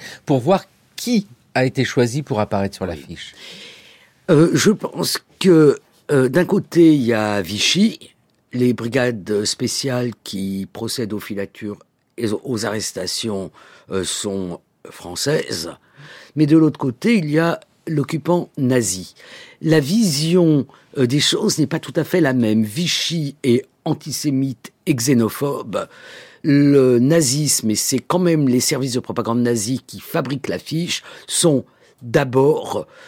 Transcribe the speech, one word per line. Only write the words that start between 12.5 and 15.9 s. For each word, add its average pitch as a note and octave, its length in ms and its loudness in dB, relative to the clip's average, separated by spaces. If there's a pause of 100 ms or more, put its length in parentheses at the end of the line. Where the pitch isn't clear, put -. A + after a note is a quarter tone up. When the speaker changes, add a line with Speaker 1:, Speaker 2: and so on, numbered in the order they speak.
Speaker 2:
arrestations, G2 840 -6 (400)
euh, F#2+ 140 -4
sont F#2+ 560 -6 (280)
françaises. F2 800 -6 (680)